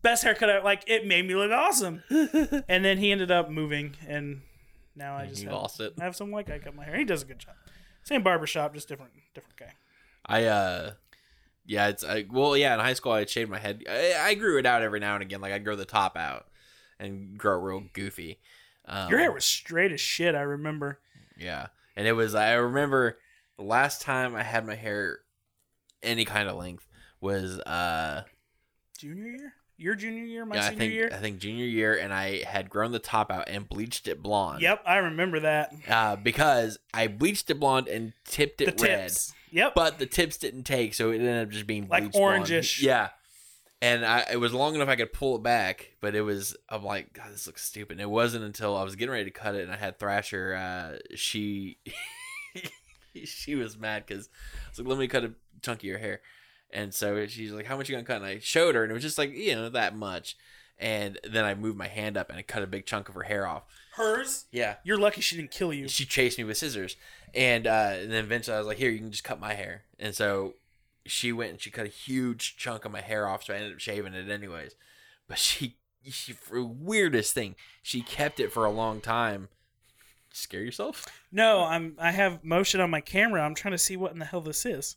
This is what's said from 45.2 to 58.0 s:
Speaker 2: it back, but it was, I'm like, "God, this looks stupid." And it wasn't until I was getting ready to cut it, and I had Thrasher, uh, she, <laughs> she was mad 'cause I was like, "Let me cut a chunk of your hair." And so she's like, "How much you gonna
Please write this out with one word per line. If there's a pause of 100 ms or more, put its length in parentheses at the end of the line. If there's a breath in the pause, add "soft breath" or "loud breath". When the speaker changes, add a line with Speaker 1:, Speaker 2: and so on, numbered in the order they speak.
Speaker 2:
it
back,
but
it
was, (120)
I'm
like,
"God,
this
looks
stupid."
And
it
wasn't
until
I
was
getting
ready
to
cut
it,
and
I
had
Thrasher,
uh, (180)
she,
<laughs>
she
was
mad
'cause (380 loud breath)
I
was
like,
"Let
me
cut
a (300)
chunk
of
your
hair." (500 soft breath)
And
so
she's
like,
"How
much
you
gonna